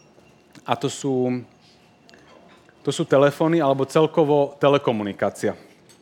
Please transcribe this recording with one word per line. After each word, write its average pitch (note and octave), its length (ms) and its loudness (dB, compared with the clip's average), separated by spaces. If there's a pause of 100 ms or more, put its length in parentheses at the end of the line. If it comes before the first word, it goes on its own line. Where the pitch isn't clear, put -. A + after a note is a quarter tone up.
(680)
A - 80 0
to C3+ 160 -4
sú, B2+ 540 -4 (1400)
to C#3+ 80 -4
sú D#3 160 -4
telefóny D3+ 560 2
alebo C3+ 240 0
celkovo D3 720 0
telekomunikácia. G#2+ 960 -2 (480)